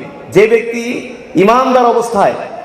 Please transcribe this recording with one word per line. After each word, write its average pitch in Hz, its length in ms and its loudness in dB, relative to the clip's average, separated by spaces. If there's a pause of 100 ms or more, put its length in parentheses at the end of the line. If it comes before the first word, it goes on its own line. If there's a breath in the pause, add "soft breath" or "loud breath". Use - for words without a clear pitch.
(320)
যে 196 160 4
ব্যক্তি 233 640 -2 (220)
ঈমানদার 247 500 4
অবস্থায় 220 480 0 (320)